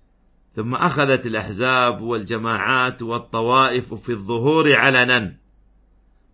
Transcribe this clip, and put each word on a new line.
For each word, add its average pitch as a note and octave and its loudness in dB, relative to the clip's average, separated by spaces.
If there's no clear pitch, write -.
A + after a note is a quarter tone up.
ثم A2+ -6
أخذت C3+ 0
الأحزاب A2+ -2
والجماعات A2+ -2
والطوائف A#2+ 0
في A#2 -8
الظهور B2 2
علنا B2 2